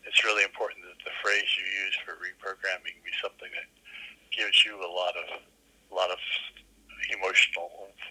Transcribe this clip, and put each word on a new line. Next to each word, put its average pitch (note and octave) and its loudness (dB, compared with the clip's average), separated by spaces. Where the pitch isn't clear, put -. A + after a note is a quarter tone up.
It's - 4
really G#2+ 6
important - -4
that F2+ -20
the F#2+ -8
phrase G2+ 2
you F#2+ -2
use G2 -2
for F2 -12
reprogramming F#2 -6
be F#2+ -8
something - -8
that - -8
gives G#2 6
you G#2 -4
a F2+ -2
lot F2+ 0
of, - -8
a - -20
lot F2+ 4
of F2+ -2
emotional F#2+ 4
oomph. - -16